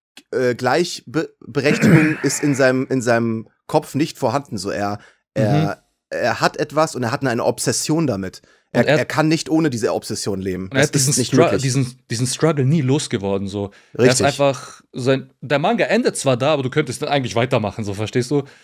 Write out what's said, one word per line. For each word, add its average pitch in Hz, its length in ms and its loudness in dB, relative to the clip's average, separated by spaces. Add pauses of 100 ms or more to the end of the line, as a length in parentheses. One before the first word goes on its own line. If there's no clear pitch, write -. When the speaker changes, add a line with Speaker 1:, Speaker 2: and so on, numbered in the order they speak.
(300)
Speaker 1:
äh, 123 240 2
Gleichbe-, 135 760 -2 (100)
Berechtigung 156 800 4
<clears throat> - 40 -10
ist 139 200 0
in 143 120 2
seinem, 131 340 2
in 127 140 0
seinem 117 460 0 (180)
Kopf - 280 -2
nicht 131 240 -2
vorhanden. 131 380 -2
So, 95 140 -6
er, 101 280 -4 (360)
er, 123 480 0 (280)
Speaker 2:
Mhm. 78 80 -4
Speaker 1:
er 107 220 -2
hat - 160 0
etwas 151 380 -2
und 123 80 -6
er 117 80 -2
hat 135 160 -4
eine 117 180 0
Obsession 147 640 0
damit. 95 340 -4 (300)
Er, 123 120 2
Speaker 2:
Und 113 60 2
er 147 100 4
Speaker 1:
er 123 60 0
kann 156 240 0
nicht 156 220 0
ohne 160 200 2
diese 113 240 0
Obsession 101 460 -6
leben. 92 240 -4
Speaker 2:
Und 95 80 -14
er - 80 -2
Speaker 1:
Das 143 80 4
Speaker 2:
hat - 80 -8
diesen 135 140 2
Speaker 1:
ist 120 80 0
nicht 123 140 0
Speaker 2:
Stru-, 135 100 6
Speaker 1:
möglich. 151 200 2
Speaker 2:
diesen, 131 360 -2 (120)
diesen 123 160 -2
Struggle 147 380 0
nie 156 160 4
losgeworden, 104 680 0
so. 101 220 -4 (220)
Er - 120 -4
ist 127 60 6 (100)
Speaker 1:
Richtig. 139 60 2
Speaker 2:
einfach, 139 560 -2 (100)
sein, 135 380 -2 (100)
der 139 200 -2
Manga 190 240 0
endet 214 320 -2
zwar 131 200 0
da, 135 160 0
aber 143 120 -2
du 127 60 -2
könntest 135 320 -2
dann 147 60 -6
eigentlich 131 280 -2
weitermachen, 113 480 0
so, 101 100 -6
verstehst 110 380 -4
du? 143 100 0 (220)